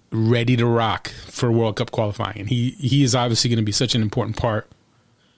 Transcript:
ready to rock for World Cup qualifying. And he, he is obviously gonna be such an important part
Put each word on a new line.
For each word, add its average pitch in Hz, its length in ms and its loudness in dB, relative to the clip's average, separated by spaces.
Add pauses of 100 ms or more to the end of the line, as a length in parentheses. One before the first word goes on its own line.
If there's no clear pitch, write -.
(120)
ready 117 460 2
to 117 80 2
rock 113 440 0
for - 420 -4
World 113 240 2
Cup - 160 -4
qualifying. 104 480 -4
And 104 100 -8
he, 127 220 0
he 139 320 2
is 120 100 4
obviously 120 360 0
gonna 113 120 2
be 104 100 -2
such 117 220 0
an 120 80 2
important 107 360 -2
part 107 320 -2 (680)